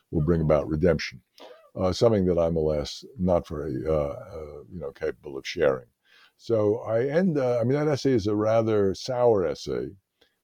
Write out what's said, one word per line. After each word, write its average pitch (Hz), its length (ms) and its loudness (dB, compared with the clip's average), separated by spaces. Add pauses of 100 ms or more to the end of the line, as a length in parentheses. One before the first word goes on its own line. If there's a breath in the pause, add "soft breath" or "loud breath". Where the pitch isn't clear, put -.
(100)
will 78 120 0
bring 82 180 2
about 76 260 2
redemption, 78 540 0 (560 loud breath)
uh, 92 160 0
something 110 320 2
that 90 140 2
I'm, 82 180 2
alas, 78 480 -2 (140)
not 90 280 0
very, 73 400 -8
uh, 80 60 0
uh, 73 720 -6 (100)
you 87 80 -14
know, 69 120 -10
capable 73 440 -10
of 67 100 -12
sharing. 67 400 0 (520 soft breath)
So 107 400 0
I 117 280 -2
end, 160 300 0
uh, 123 240 0
I 113 40 0
mean, 131 140 2
that 151 100 0
essay 139 240 0
is 104 140 2
a 107 80 0
rather 107 600 2
sour 120 520 2
essay, 67 440 -6 (540)